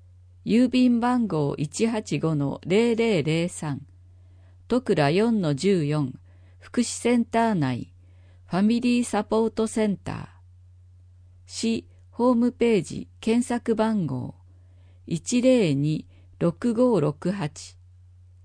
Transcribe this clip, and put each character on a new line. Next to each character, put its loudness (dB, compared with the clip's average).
郵 4
便 4
番 0
号 -2
一 -2
八 -4
五 -2
の -2
零 2
零 0
零 -2
三、 -8
戸 0
倉 2
四 0
の 0
十 0
四、 -2
福 -6
祉 2
セ 0
ン 0
タ 0
ー 0
内、 -2
フ -4
ァ 2
ミ 2
リ 2
ー -2
サ -2
ポ 0
ー -2
ト -2
セ 0
ン -2
タ -12
ー。 -10
市 -4
ホ 2
ー 4
ム 2
ペ 2
ー 0
ジ -10
検 0
索 -2
番 0
号、 -6
一 -2
零 4
二 -2
六 0
五 2
六 -2
八。 -8